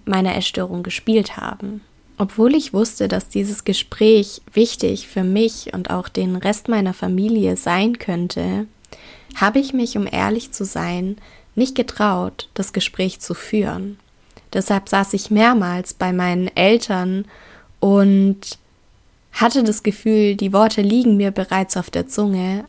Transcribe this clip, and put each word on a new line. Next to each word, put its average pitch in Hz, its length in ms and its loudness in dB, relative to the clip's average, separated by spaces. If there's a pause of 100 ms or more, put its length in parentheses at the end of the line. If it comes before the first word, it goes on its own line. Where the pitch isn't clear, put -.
meiner 185 320 0
Essstörung 180 480 -4
gespielt 208 520 0
haben. 202 440 -10 (420)
Obwohl 220 320 2
ich 302 180 0
wusste, 202 360 0
dass 185 200 -2
dieses 202 360 -4
Gespräch 208 760 2 (100)
wichtig 202 560 0
für 190 160 -2
mich 208 500 -2
und 180 160 -6
auch 180 180 -4
den 185 280 -2
Rest 202 320 -2
meiner 190 260 0
Familie 185 600 0
sein 196 420 0
könnte, 180 680 -4 (680)
habe 220 240 0
ich 269 140 -2
mich, 240 240 -2
um 202 120 -2
ehrlich 208 440 -2
zu - 120 -6
sein, 180 520 -6 (400)
nicht 262 180 0
getraut, 190 800 -2
das - 180 -4
Gespräch - 460 -2
zu - 160 -6
führen. 202 640 -4 (540)
Deshalb 196 360 0
saß 196 260 0
ich 202 180 -2
mehrmals 208 600 2
bei 185 180 -2
meinen 180 420 0
Eltern 190 680 2 (560)
und 196 760 4 (760)
hatte 247 320 2
das 208 180 0
Gefühl, 208 540 2
die 196 160 -2
Worte 214 280 4
liegen 214 360 4
mir 202 160 2
bereits 190 440 -2
auf 180 140 -6
der 170 160 -2
Zunge, 196 640 -2